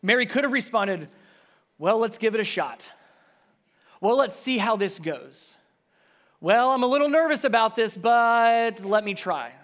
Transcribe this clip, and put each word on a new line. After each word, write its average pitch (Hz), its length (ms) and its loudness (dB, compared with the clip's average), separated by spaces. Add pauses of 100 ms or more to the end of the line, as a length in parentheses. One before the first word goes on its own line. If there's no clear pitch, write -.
Mary 233 240 2
could 277 180 -2
have 262 80 -2
responded, 196 560 -2 (680)
"Well, 190 200 0
let's 220 200 -2
give 220 160 0
it 220 60 0
a 208 40 -2
shot. - 440 -6 (1120)
Well, 220 160 2
let's 262 200 0
see 254 220 -2
how 220 180 0
this 190 220 -2
goes. 143 580 -10 (840)
Well, 233 300 4
I'm 262 120 2
a 247 40 2
little 285 220 2
nervous 302 360 2
about 226 320 2
this, 220 200 -2
but 233 880 2
let 214 200 0
me 202 100 -6
try." 139 380 -6 (120)